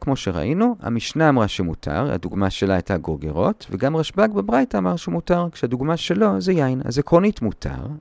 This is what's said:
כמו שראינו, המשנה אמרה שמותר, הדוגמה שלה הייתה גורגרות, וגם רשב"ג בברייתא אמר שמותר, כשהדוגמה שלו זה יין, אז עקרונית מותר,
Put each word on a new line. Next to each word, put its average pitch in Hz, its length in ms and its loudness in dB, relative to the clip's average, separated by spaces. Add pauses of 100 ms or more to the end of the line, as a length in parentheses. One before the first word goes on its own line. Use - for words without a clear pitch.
כמו 135 160 0
שראינו, 147 640 0
המשנה 131 480 0
אמרה 120 200 4
שמותר, 90 640 -2
הדוגמה 92 380 0
שלה 98 240 2
הייתה 92 220 0
גורגרות, 78 760 -2
וגם 135 260 0
רשב"ג 190 380 2
בברייתא 220 420 0
אמר 180 200 0
שמותר, 170 560 -2
כשהדוגמה 127 440 -2
שלו 190 440 0
זה 180 120 0
יין, 131 320 2
אז 127 140 -4
עקרונית 175 440 4
מותר, 67 440 -4 (140)